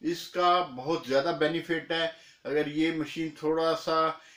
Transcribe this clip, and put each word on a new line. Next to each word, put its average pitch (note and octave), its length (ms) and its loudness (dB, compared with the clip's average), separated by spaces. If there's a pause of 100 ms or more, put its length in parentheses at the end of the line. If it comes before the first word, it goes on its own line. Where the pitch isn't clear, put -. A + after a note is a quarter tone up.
इसका F3 580 2 (120)
बहुत C3 360 -4
ज़्यादा C#3 260 2
बेनिफिट D#3 580 0
है E3 200 0 (340)
अगर D3 240 0
ये D#3 240 2
मशीन D#3 480 -4
थोड़ा D#3+ 340 2
सा D#3+ 440 0 (180)